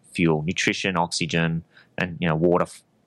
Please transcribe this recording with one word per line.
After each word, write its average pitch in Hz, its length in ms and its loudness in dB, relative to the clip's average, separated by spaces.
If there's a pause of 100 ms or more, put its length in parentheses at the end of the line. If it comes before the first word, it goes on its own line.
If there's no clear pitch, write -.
(120)
fuel. 80 300 2
Nutrition, 92 540 -2
oxygen, 85 680 -2 (320)
and, 87 240 -6
you 85 80 0
know, 78 80 2
water 85 280 4
f-, - 180 -16 (240)